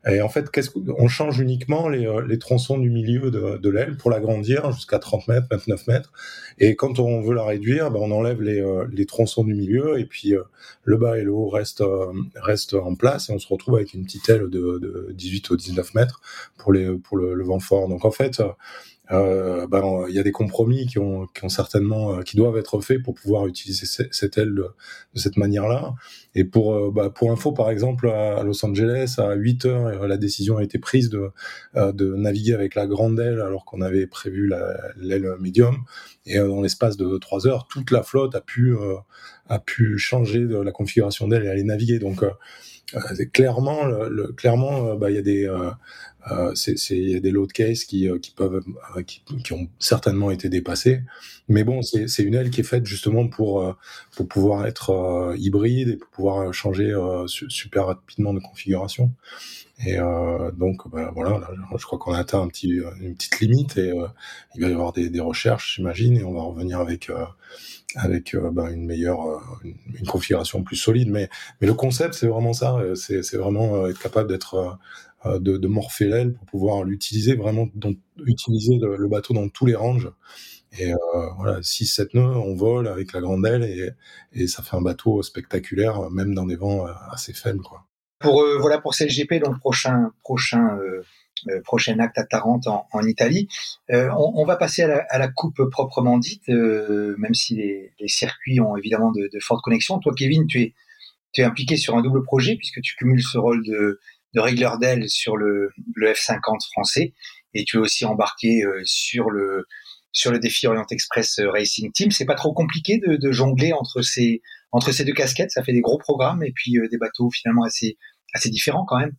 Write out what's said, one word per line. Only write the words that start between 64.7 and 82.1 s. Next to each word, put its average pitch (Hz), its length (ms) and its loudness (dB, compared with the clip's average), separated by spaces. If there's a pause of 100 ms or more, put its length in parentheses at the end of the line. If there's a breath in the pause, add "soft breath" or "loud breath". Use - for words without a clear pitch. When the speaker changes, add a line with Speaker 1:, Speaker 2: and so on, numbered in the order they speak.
Speaker 1:
avoir 85 200 -2
des, 85 160 -2
des 87 100 -2
recherches, 85 560 0
j'imagine, 98 420 4
et 104 60 2
on 90 100 -6
va 85 80 -4
revenir 87 380 -4
avec, 85 300 -4
euh, 82 160 -6 (720 loud breath)
avec, 92 380 -2
euh, 87 180 -2
bah, 85 200 -4
une 85 140 -8
meilleure, 82 440 -2
euh, 78 80 -6 (260)
une, 82 120 -14 (240)
une 98 80 -6
configuration 92 560 -2
plus 90 140 -8
solide. 113 320 2
Mais, 101 200 -2 (320 loud breath)
mais 98 60 4
le 110 60 6
concept, 135 400 0
c'est - 140 0
vraiment 117 260 2
ça. 127 240 0
Euh, 92 180 0
c'est, 95 260 -4
c'est 101 160 -6
vraiment, 101 380 0
euh, 92 140 0
être 92 100 -6
capable 107 300 -2
d'être, 92 260 -4
euh, 90 140 0 (560 loud breath)
euh, 95 140 0
de, 95 180 2
de 92 100 0
morpher 104 380 0
l'aile 120 280 2
pour - 120 -14
pouvoir 101 400 0
l'utiliser 107 500 0
vraiment, 110 400 0
dans, 104 180 -4 (320)
utiliser 113 520 2
le, 104 180 0
le 101 140 0
bateau 104 240 0
dans 101 160 0
tous - 160 0
les 117 100 6
ranges. 120 340 0 (720 loud breath)
Et, 90 140 -2
euh, 87 40 0 (400)
voilà, 95 240 -2
six, - 240 -2
sept - 280 -2